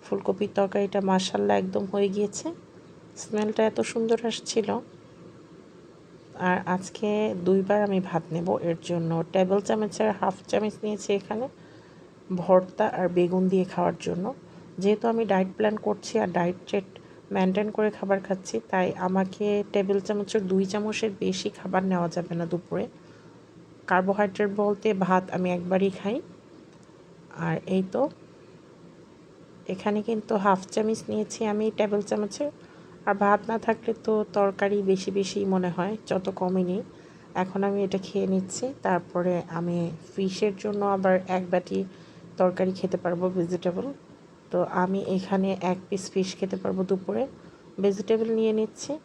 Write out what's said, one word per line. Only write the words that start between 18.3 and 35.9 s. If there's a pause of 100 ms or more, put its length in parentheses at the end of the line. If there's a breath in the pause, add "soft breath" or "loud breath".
তাই (200)
আমাকে (280)
টেবিল
চামচের (100)
দুই
চামচের (120)
বেশি (100)
খাবার (100)
নেওয়া
যাবে
না
দুপুরে। (1040 loud breath)
কার্বোহাইড্রেট (100)
বলতে (180)
ভাত (120)
আমি (100)
একবারই
খাই। (1300)
আর (200)
এই (100)
তো, (1700)
এখানে
কিন্তু (100)
হাফ (120)
চামচ (120)
নিয়েছি (140)
আমি (140)
টেবিল
চামচের। (580 loud breath)
আর
ভাত (100)
না
থাকলে (140)
তো (240)
তরকারি (140)
বেশি (100)
বেশি (140)
মনে
হয়, (160)